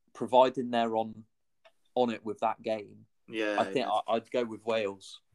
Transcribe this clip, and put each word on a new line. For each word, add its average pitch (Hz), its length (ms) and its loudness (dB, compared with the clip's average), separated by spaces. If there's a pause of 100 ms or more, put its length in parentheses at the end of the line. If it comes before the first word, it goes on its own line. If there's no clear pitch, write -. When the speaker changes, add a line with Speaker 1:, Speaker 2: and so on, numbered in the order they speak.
(140)
Speaker 1:
providing 123 580 4
they're 117 240 2
on, 110 280 -4 (720)
on 123 160 2
it 110 160 -6
with 104 140 -6
that 110 240 -2
game, 107 420 -6 (220)
Speaker 2:
Yeah, 107 320 -2
Speaker 1:
I 113 60 2
think 98 200 -2
Speaker 2:
yeah. 92 60 -4 (160)
Speaker 1:
I, 110 80 2
I'd 117 160 -6
go 123 120 0
with 110 220 -10
Wales. 104 560 -4 (120)